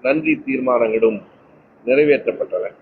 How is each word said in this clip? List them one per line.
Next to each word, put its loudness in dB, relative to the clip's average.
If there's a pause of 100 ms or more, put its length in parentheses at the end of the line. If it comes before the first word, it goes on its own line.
நன்றி 0
தீர்மானங்களும் 0 (640)
நிறைவேற்றப்பட்டன. 0 (100)